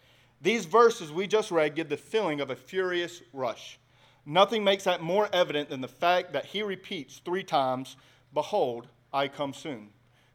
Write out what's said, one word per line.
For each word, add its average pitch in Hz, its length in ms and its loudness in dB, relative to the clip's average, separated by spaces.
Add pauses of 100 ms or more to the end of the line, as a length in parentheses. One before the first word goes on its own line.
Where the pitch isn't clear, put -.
(420)
These 202 240 0
verses 214 460 4
we 185 160 -4
just 208 240 0
read 151 240 2
give 156 140 -4
the 147 80 -4
feeling 170 420 -2
of 131 100 -4
a 127 60 -6
furious 175 680 -4 (120)
rush. 127 440 -6 (480)
Nothing 202 380 4
makes 196 220 2
that 180 160 0
more 196 320 2
evident 151 360 2
than 135 120 -8
the 127 60 -6
fact 180 440 0
that 143 140 -2
he 202 180 -6
repeats 185 640 -8
three 185 180 -4
times, 131 540 -2 (360)
"Behold, 139 540 -2 (240)
I 139 160 0
come 135 260 -6
soon. 110 380 -12 (440)